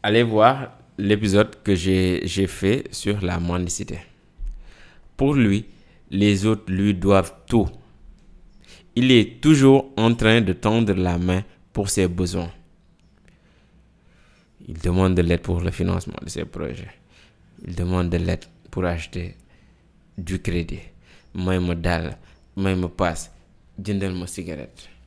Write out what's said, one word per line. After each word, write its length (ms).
Allez 180
voir 560
l'épisode 680
que 100
j'ai, 500
j'ai 220
fait 460
sur 300
la 180
mendicité. 580
Pour 180
lui, 300
les 340
autres 260
lui 220
doivent 400
tout. 200
Il 160
est 300
toujours 560
en 180
train 280
de 100
tendre 400
la 260
main 240
pour 160
ses 180
besoins. 460
Il 100
demande 380
de 60
l'aide 200
pour 180
le 100
financement 520
de 60
ses 160
projets. 460
Il 80
demande 360
de 60
l'aide 280
pour 140
acheter 520
du 240
crédit. 400
May 240
ma 160
dàll, 420
may 200
ma 120
paas, 420
jëndal 320
ma 120
cigarette. 640